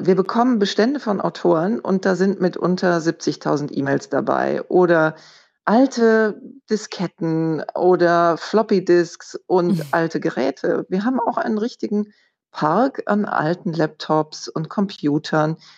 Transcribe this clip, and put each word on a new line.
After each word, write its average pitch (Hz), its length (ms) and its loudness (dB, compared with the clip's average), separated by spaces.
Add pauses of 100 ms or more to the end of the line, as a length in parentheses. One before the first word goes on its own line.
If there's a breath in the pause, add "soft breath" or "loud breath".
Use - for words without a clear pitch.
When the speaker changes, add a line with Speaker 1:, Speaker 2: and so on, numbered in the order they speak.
Speaker 1:
wir 180 100 4
bekommen 226 440 2
Bestände 220 420 0
von 202 200 -2
Autoren 175 600 0
und 190 240 -2
da 190 100 2
sind 185 260 0
mitunter 180 600 0
siebzigtausend 151 760 -4
E-Mails 139 340 -2
dabei 135 540 0
oder 165 520 4 (480 loud breath)
alte 220 760 2 (300)
Disketten 160 920 -4 (100)
oder 170 600 2
Floppy-Disks 185 1080 0
und 175 320 2
Speaker 2:
Mhm. 156 120 -6
Speaker 1:
alte 165 300 0
Geräte. - 680 -4
Wir 196 160 -2
haben 254 140 -2
auch - 180 -2
einen 220 220 -2
richtigen 208 540 -2 (400 soft breath)
Park 180 540 0
an 208 180 0
alten 165 480 -2
Laptops 156 760 -2
und 160 200 -6
Computern. 156 880 -2 (220 soft breath)